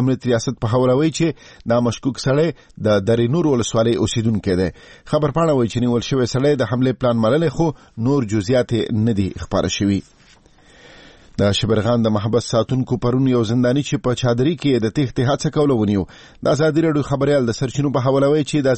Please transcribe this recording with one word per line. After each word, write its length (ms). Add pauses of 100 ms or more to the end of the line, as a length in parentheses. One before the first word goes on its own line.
امنیت 300
ریاست 340
په 80
حواله 240
وایي 220
چې 560
دا 60 (100)
مشکوک 340
سړی 240 (400)
د 220
درې 260
نور 160
ولسوالۍ 420 (120)
اوسیدونکی 560
دی. 80 (420)
خبر 240
پاڼه 160
وایي 160
چې 160
نیول 240
شوی 260
سړی 220
د 160
حملې 200 (120)
پلان 220
منلی، 300
خو 140 (380)
نور 260
جزئیات 380
یې 100 (240)
نه 60
دي 180 (160)
خپاره 320
شوي. 240 (1400)
د 200
شبرغان 440
د 120
محبس 360
ساتونکو 540
پرون 240
یو 160
زنداني 380
چې 220
په 160
چادري 360
کې 280
د 120
تېښتې 340
هڅه 260
کوله، 180
ونیو. 300 (400)
د 80
ازادي 320
راډیو 240
خبریال 420
د 80
سرچینو 380
په 100
حواله 240
وایي 140
چې 240
دا 100